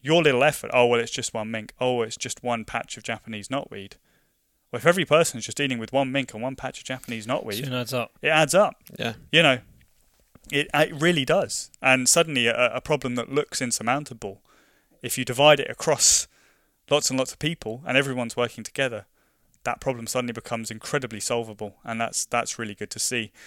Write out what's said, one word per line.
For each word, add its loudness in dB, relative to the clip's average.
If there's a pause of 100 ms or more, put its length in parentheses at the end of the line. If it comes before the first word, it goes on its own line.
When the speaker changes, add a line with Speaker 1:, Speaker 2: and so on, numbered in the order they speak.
Speaker 1:
your 6
little 6
effort, 0
"Oh, 6
well, 4
it's -2
just -6
one -6
mink. -8
Oh, 0
it's -6
just -8
one -4
patch -8
of -20
Japanese -10
knotweed." -8 (800)
Well, -4
if 2
every 4
person's 2
just -10
dealing -2
with -8
one 2
mink -4
and -8
one -6
patch -10
of -18
Japanese -8
knotweed, -4
Speaker 2:
Soon -4
adds -4
up. -4
Speaker 1:
it 0
adds 4
up. 4 (240)
Speaker 3:
Yeah. -4 (180)
Speaker 1:
You 4
know, 4 (920)
it, 0
it 4
really 2
does. 0 (100)
And 4
suddenly 4
a, 2
a -4
problem -2
that -4
looks -2
insurmountable, -4 (600)
if -6
you -2
divide 8
it -6
across 2 (640)
lots 4
and -2
lots -2
of -18
people -6
and 0
everyone's -2
working -2
together, -4 (580)
that -4
problem -4
suddenly -4
becomes -8
incredibly -6
solvable. -6
And -6
that's, -4
that's -4
really -8
good -10
to -12
see. -4 (140)